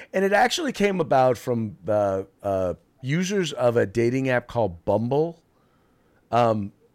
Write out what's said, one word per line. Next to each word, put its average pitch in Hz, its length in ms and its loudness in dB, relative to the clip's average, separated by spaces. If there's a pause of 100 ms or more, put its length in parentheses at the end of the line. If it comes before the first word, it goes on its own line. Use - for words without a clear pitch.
(120)
and 190 140 0
it 196 80 0
actually 247 380 0
came 196 280 0
about 131 380 4
from 113 460 -4
the, 101 420 0 (160)
uh, 95 320 0 (260)
users 175 540 -2
of 120 240 0
a 110 80 4
dating 120 420 0
app 123 180 -2
called 101 380 -4
Bumble, 127 580 -2 (880)
um, 113 420 2 (220)